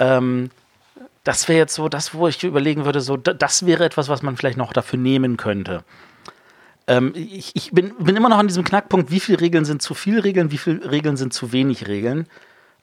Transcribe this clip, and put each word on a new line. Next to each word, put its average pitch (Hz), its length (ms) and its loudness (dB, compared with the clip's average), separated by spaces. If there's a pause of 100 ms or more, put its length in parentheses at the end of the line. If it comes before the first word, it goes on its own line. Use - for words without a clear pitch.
Ähm, 127 500 2 (720)
das - 240 -2
wäre 165 120 4
jetzt 156 160 2
so 156 140 -4
das, 147 260 -6
wo 165 120 0
ich 151 160 -2
überlegen 147 420 0
würde, 143 160 0
so, 135 160 -4
da, 131 160 -2
das 151 320 0
wäre 170 200 4
etwas, 156 240 -2
was 143 140 -2
man 135 140 -4
vielleicht 123 220 -2
noch 123 140 -4
dafür - 260 -2
nehmen 127 380 2
könnte. 95 480 -4 (1040)
Ähm, 127 280 2
ich, 190 400 -12
ich - 180 -8
bin, 190 240 2
bin 190 200 2
immer 233 120 4
noch 220 100 6
an 208 100 4
diesem 180 160 0
Knackpunkt, 190 460 0
wie 185 100 2
viel 185 160 2
Regeln 170 280 2
sind 147 180 -2
zu - 120 -8
viel 214 260 0
Regeln, 185 300 0
wie 147 80 -4
viel - 280 -2
Regeln 147 300 0
sind 131 160 -4
zu 120 200 -8
wenig 127 360 0
Regeln, 120 400 -4 (540)